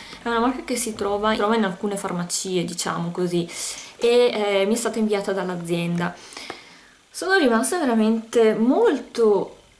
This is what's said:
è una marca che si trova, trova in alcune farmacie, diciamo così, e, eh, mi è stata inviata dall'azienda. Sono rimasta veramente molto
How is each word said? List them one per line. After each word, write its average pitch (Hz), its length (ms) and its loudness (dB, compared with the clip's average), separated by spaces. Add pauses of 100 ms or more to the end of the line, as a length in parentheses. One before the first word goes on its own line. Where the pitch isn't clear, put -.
(220)
è 240 60 -6
una 233 120 0
marca 254 240 0
che 247 120 -4
si 233 180 -4
trova, 208 400 0
trova 214 220 0
in 220 80 2
alcune 196 320 -4
farmacie, 180 680 -4
diciamo 170 460 -6
così, 175 380 -2 (480)
e, 233 120 0 (260)
eh, 202 320 2
mi 214 80 2
è - 20 -2
stata 233 220 -4
inviata 208 340 0
dall'azienda. 175 840 -2 (1000)
Sono 370 240 0
rimasta 262 420 2
veramente 226 760 2
molto 240 1000 2 (240)